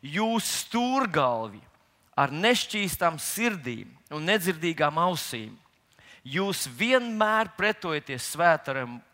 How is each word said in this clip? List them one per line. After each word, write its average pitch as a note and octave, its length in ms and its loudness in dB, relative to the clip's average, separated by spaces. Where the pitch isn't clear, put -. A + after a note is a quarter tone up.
Jūs G#3+ 440 0
stūrgalvi D#3 1000 0
ar C#3 160 4
nešķīstām F#3 880 0
sirdīm D3+ 680 -4
un D3+ 160 -6
nedzirdīgām E3 720 2
ausīm. C3+ 540 -4
Jūs F#3+ 480 -2
vienmēr A3 880 2
pretojaties D#3 760 -2
svētaram C3+ 640 2